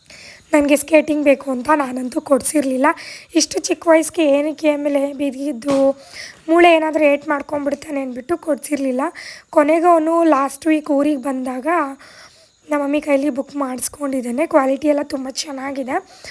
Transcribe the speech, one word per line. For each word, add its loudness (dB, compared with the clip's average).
ನನಗೆ 4
ಸ್ಕೇಟಿಂಗ್ 2
ಬೇಕು 2
ಅಂತ, -4
ನಾನಂತೂ -6
ಕೊಡಿಸಿರಲಿಲ್ಲ. 0
ಇಷ್ಟು 0
ಚಿಕ್ಕ -4
ವಯಸ್ಸಿಗೆ 2
ಏನಕ್ಕೆ 0
ಆಮೇಲೆ -2
ಬಿದ್ದಿದ್ದು 0
ಮೂಳೆ 6
ಏನಾದರೂ 0
ಏಟ್ 2
ಮಾಡ್ಕೊಂಡ್ಬಿಡ್ತಾನೆ -4
ಅಂದ್ಬಿಟ್ಟು -6
ಕೊಡಿಸಿರಲಿಲ್ಲ. -4
ಕೊನೆಗೆ 4
ಅವನು 4
ಲಾಸ್ಟ್ 2
ವೀಕ್ 0
ಊರಿಗೆ 0
ಬಂದಾಗ -6
ನಮ್ಮ 0
ಮಮ್ಮಿ 0
ಕೈಲಿ 0
ಬುಕ್ -6
ಮಾಡಿಸ್ಕೊಂಡಿದ್ದಾನೆ. -4
ಕ್ವಾಲಿಟಿ 0
ಎಲ್ಲ 2
ತುಂಬ -8
ಚೆನ್ನಾಗಿದೆ. -8